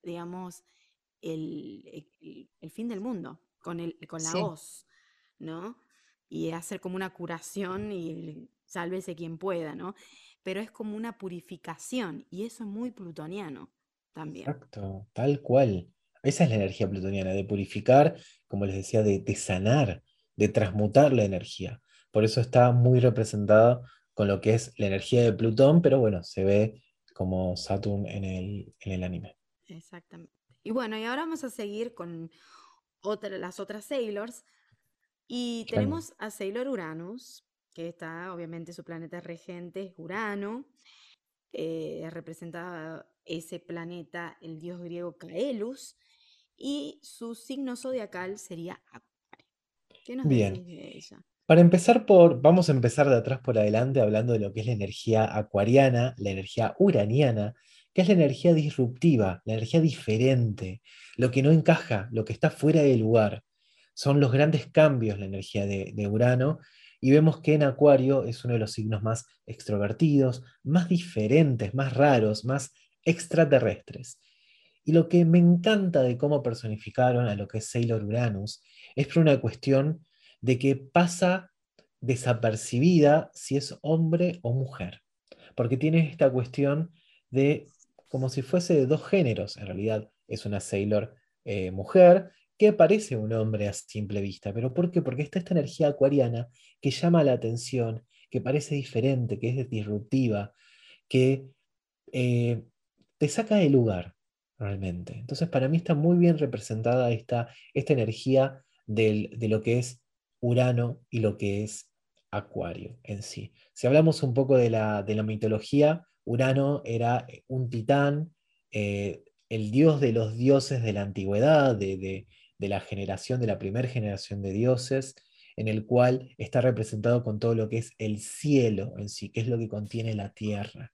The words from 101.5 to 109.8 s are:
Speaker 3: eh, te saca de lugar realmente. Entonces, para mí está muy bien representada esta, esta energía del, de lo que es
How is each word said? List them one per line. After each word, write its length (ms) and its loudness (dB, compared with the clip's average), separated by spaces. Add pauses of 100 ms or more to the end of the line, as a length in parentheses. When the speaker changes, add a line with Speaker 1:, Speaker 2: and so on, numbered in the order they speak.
Speaker 3:
eh, 520 0 (560)
te 100 2
saca 260 0
de 140 4
lugar 460 2 (440)
realmente. 540 -8
Entonces, 360 -6
para 180 0
mí 100 0
está 180 0
muy 220 4
bien 200 6
representada 760 -2
esta, 380 -4 (240)
esta 200 0
energía 720 0 (220)
del, 520 0
de 120 -4
lo 120 0
que 180 0
es 220 -10 (380)